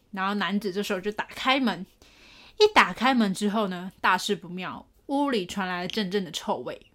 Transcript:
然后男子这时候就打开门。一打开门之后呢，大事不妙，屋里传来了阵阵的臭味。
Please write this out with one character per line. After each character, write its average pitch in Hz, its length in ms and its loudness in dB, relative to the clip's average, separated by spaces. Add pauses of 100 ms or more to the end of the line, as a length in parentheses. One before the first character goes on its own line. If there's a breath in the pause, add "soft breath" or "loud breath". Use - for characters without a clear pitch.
(100)
然 190 160 -4
后 202 80 0
男 196 240 0
子 202 140 -2
这 196 100 -2
时 208 100 -2
候 185 80 -2
就 202 120 -4
打 - 140 -4
开 269 340 0
门。 196 260 -2 (720 loud breath)
一 427 160 6
打 180 180 6
开 262 220 2
门 214 180 4
之 208 160 0
后 208 200 0
呢， 185 220 -6 (100)
大 190 180 4
事 202 160 -2
不 170 140 -12
妙， 175 360 -10 (220)
屋 277 240 0
里 202 160 0
传 185 200 -6
来 180 160 -4
了 185 60 -6
阵 202 220 -4
阵 196 140 -2
的 151 80 -10
臭 - 260 -4
味。 - 360 -12